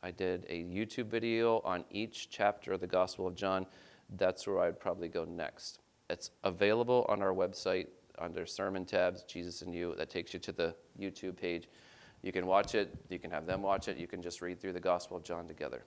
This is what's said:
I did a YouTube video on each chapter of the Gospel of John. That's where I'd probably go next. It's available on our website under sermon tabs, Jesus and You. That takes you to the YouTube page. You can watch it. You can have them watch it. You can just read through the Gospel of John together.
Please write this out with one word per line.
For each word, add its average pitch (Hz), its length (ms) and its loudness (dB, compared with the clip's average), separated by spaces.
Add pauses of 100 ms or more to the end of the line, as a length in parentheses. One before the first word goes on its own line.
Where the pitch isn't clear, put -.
I 90 80 -6
did 90 380 -2
a 85 140 -4
YouTube 107 440 -4
video 113 580 2
on 90 240 -2
each 107 400 -6
chapter - 440 2
of 92 80 0
the 92 60 -4
Gospel 92 380 2
of 90 100 -2
John. 95 300 2 (500)
That's 92 300 2
where 98 140 2
I'd 87 200 2
probably 90 280 -2
go 82 180 -2
next. - 540 -8 (300)
It's - 200 -6 (140)
available 110 680 6
on 101 140 2
our 95 100 4
website 92 540 2 (320)
under 87 260 -4
sermon 95 400 -2
tabs, 90 380 2
Jesus 87 400 -8
and 87 100 -6
You. 85 220 -2
That - 160 -6
takes - 240 -4
you 90 60 -4
to - 100 -8
the 85 240 0 (240)
YouTube 92 360 -6
page. 85 320 -4 (540)
You 92 100 -6
can 90 140 0
watch 98 300 4
it. 104 200 0 (140)
You 90 80 -6
can 85 140 -8
have 80 160 -4
them 95 160 0
watch 98 240 0
it. 101 100 -4
You 85 80 -8
can 90 160 -10
just 87 180 -8
read 87 220 -8
through 95 120 -6
the 90 60 -4
Gospel 90 380 0
of 82 60 -10
John 85 240 -6
together. 69 400 -8